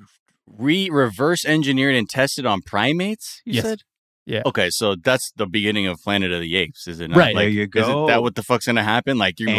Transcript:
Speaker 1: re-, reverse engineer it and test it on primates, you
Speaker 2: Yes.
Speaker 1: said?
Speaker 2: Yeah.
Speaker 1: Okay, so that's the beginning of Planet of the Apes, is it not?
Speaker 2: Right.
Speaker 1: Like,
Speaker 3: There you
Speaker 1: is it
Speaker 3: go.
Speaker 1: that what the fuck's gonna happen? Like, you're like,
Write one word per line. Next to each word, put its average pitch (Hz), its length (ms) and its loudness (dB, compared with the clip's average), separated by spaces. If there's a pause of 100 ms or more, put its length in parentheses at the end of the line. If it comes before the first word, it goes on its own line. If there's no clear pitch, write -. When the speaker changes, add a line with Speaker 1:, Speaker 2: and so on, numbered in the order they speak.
(460)
Speaker 1:
re-, 165 440 -2
reverse 139 540 2
engineer 139 480 2
it 127 60 4
and 107 100 -2
test - 300 0
it 131 80 -2
on 101 160 0
primates, 165 800 -4
you 233 100 -6
Speaker 2:
Yes. 120 100 0
Speaker 1:
said? 220 140 -4 (500)
Speaker 2:
Yeah. 113 160 -4
Speaker 1:
Okay, 101 260 0
so 101 260 0
that's 127 400 0
the 107 100 -2
beginning 104 400 0
of 85 160 -4
Planet 98 300 0
of 87 80 -4
the 85 160 -4
Apes, 85 320 -4
is 82 100 -10
it 82 120 -8
not? 85 80 4
Speaker 2:
Right. 151 160 4
Speaker 1:
Like, 90 100 0
Speaker 3:
There 104 40 2
you 104 140 0
Speaker 1:
is 104 60 -2
it - 20 -12
Speaker 3:
go. 131 380 0
Speaker 1:
that 117 140 4
what 120 120 -2
the 110 80 -8
fuck's 123 240 -2
gonna 117 160 2
happen? 120 360 0
Like, 95 200 0
you're 110 120 -2
like, 107 80 0